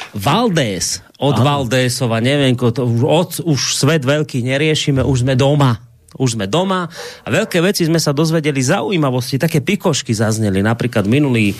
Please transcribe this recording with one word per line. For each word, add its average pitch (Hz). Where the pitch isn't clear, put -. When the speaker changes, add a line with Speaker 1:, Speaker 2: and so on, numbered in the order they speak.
Speaker 1:
Valdés. 143
Od 139
Speaker 2:
Áno. 117
Speaker 1:
Valdésova, 127
neviem, 135
ko-, 120
to 127
už 117
od, 160
už 147
svet 147
veľký 143
neriešime, 139
už 127
sme 135
doma. 139
Už 127
sme 104
doma 180
a -
veľké 185
veci 180
sme 160
sa 151
dozvedeli, 151
zaujímavosti, 135
také 156
pikošky -
zazneli. 104
Napríklad 113
minulý 117